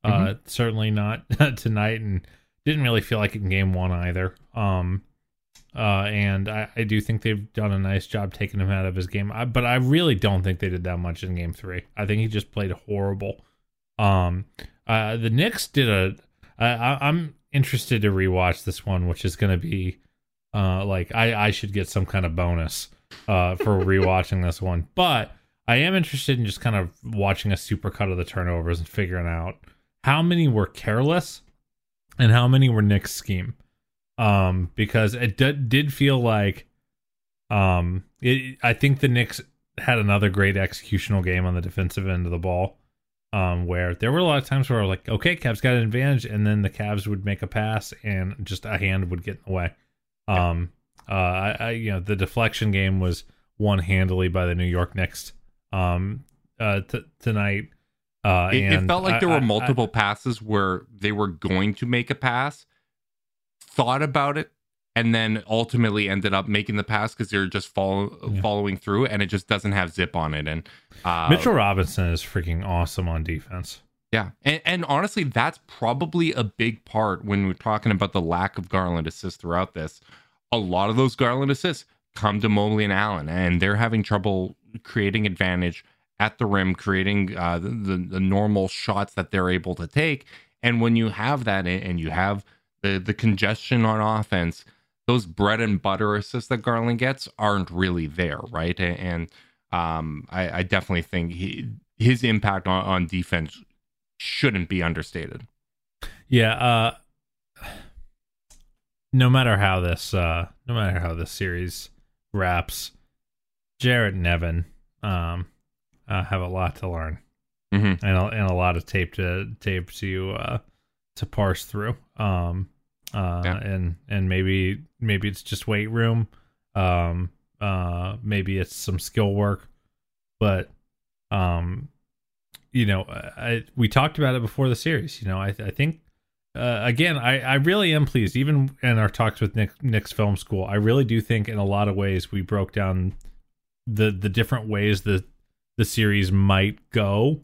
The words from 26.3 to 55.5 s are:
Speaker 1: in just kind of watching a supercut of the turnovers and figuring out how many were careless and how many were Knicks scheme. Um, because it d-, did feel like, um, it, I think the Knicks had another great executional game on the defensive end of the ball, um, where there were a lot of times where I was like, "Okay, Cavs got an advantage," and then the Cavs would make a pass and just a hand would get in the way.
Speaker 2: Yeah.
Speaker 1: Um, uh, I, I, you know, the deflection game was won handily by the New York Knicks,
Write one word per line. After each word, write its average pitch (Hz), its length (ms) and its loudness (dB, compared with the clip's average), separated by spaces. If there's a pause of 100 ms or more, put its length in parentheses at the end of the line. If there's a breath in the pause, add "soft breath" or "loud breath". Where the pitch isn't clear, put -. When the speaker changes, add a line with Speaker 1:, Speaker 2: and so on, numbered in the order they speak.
Speaker 1:
in 117 60 0
just - 160 -6
kind 110 160 0
of 90 140 -2 (120)
watching 101 480 0
a 95 40 2
supercut 98 560 -4
of 90 60 -2
the 87 60 -2
turnovers 85 560 -2
and 80 80 -6
figuring 90 400 -4
out 85 300 -6 (460 soft breath)
how 147 180 2
many 170 260 4
were 107 200 2
careless 139 720 -2 (760)
and 113 140 8
how 123 160 6
many 131 220 6
were 110 120 4
Knicks 101 300 4
scheme. 95 440 -6 (600)
Um, 95 560 2
because 107 400 2
it 120 220 -2
d-, 135 160 4
did 139 420 0
feel 139 280 2
like, 104 440 2 (840)
um, 92 560 2 (160)
it, 131 420 0
I 120 80 4
think 139 300 2
the 139 80 4
Knicks 120 320 0 (360)
had 123 200 2
another 101 320 4
great 98 260 2
executional 95 720 0
game 92 200 0
on 90 100 2
the 87 60 0
defensive 95 460 -2
end 90 180 0
of 85 60 -4
the 87 60 -2
ball, 90 400 -2 (560)
um, 90 320 0
where 87 300 -2
there 120 180 0
were 165 60 2
a 180 40 2
lot 151 140 2
of 135 80 -2
times 135 240 0
where 120 100 2
I 104 40 2
was 95 60 2
like, - 200 -4
"Okay, 170 260 0
Cavs 120 260 -4
got 127 120 2
an 117 100 2
advantage," 127 400 0
and 104 240 0
then 104 140 2
the 98 80 0
Cavs 104 360 -4
would 101 200 -4
make 101 160 -2
a 101 60 -6
pass 107 540 -4
and 95 320 -2 (100)
just 95 220 -8
a 101 120 -4
hand 95 340 0
would 87 120 -6
get 98 120 -8
in - 100 -20
the 98 60 -8
way. 90 220 -2 (560)
Speaker 2:
Yeah. 90 220 2
Speaker 1:
Um, 85 200 -4 (380)
uh, - 40 -4
I, 95 460 0
I, 117 120 -4
you 113 200 -4
know, 95 80 -2
the 98 160 -2
deflection 107 560 0
game 95 300 2
was 90 240 -2 (320 soft breath)
won 101 220 2
handily 92 500 2
by 90 160 0
the 87 100 0
New 90 80 0
York 87 320 0
Knicks, - 380 -6 (400)